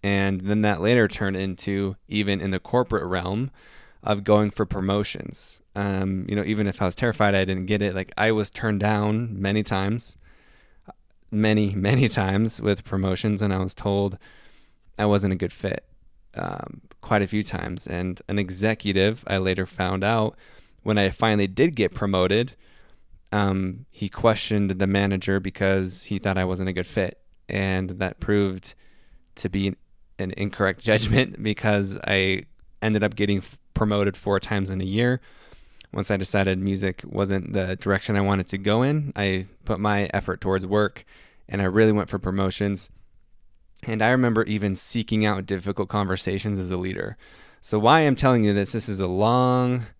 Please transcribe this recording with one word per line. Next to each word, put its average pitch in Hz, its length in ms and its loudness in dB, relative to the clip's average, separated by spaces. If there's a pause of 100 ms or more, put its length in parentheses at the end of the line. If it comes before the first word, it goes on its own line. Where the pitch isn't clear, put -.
And 98 360 0
then 104 200 0
that 101 200 2
later 113 260 4
turned 98 280 -2
into, 95 600 -4 (120)
even 101 320 0
in 95 120 -2
the 92 80 -2
corporate 120 460 -2
realm, 92 440 -4 (540)
of 101 200 -2
going 104 280 4
for 110 120 -2
promotions. - 1000 -4 (140)
Um, 95 540 -2
you 101 60 -2
know, 104 80 0
even 104 240 0
if 95 120 -4
I 101 60 0
was 90 100 0
terrified 107 380 2
I 95 100 4
didn't 92 220 -2
get 101 160 0
it, 95 140 -2
like, 92 200 -6
I 110 160 4
was 107 200 0
turned 104 300 -2
down 107 600 0
many 101 220 0
times, 101 520 -2 (1160)
many, 107 440 2
<laughs> - 0 -
many 113 320 4
times 104 540 0
with 104 220 0
promotions, 95 580 0
and 101 100 0
I 95 60 0
was 92 160 -2
told 101 460 -2 (800)
I 104 80 2
wasn't 101 260 4
a 92 40 -2
good 90 140 -4
fit, - 340 -6 (500)
um, - 460 -8 (200)
quite 104 220 2
a 92 40 0
few 107 140 0
times. - 460 -6
And 90 400 -4
an 101 100 -2
executive, 101 880 0
I 95 120 -2
later 92 280 0
found 92 380 -2
out, 110 340 0 (460)
when 107 160 2
I 95 100 4
finally 104 380 2
did 135 280 2
get 101 200 0
promoted, 98 580 2 (800)
um, 95 580 0
he - 180 -8
questioned 104 640 2
the 95 160 0
manager 98 540 2
because 95 640 -2
he 101 160 -4
thought 95 180 -2
I 92 80 0
wasn't 92 240 -2
a 92 40 -4
good 87 120 -4
fit. - 320 -4 (320)
And 95 420 -2
that 92 280 -4
proved 101 560 -2 (640)
to 95 120 -6
be 98 260 0 (440)
an 92 180 -6
incorrect 98 440 -2
<laughs> - 20 -18
judgment 113 580 2
because 104 560 0 (100)
I 95 360 0 (380)
ended 107 220 0
up 101 120 -2
getting 101 240 0
f-, - 180 -14 (160)
promoted 104 440 0
four 101 220 0
times 98 300 -2
in 92 120 -4
a 95 40 -2
year. 120 360 0 (720)
Once 101 180 -2
I 101 60 2
decided 95 420 2
music 95 460 -2
wasn't 98 480 -2
the 92 240 -2
direction 101 380 0
I 101 60 2
wanted 98 280 0
to 98 80 -4
go 101 240 2
in, 143 340 0
I 95 320 -2 (160)
put 98 160 -2
my 101 340 2
effort 95 280 -4
towards 95 240 0
work, 104 400 0 (420)
and 101 140 -2
I 95 40 2
really 107 260 6
went 104 180 0
for 98 100 -4
promotions. 98 720 -2 (920)
And 110 180 -2
I 110 80 6
remember 120 340 4
even 101 320 0
seeking 110 500 0
out 98 200 0
difficult 95 440 -4
conversations 98 680 -2
as 90 120 -4
a 90 60 -2
leader. 95 400 -6 (440)
So - 180 -2
why 139 220 6
I'm 143 140 4
telling 123 280 4
you 104 100 4
this, 101 200 0
this 110 160 -4
is 95 100 -4
a 95 80 0
long 123 760 2 (140)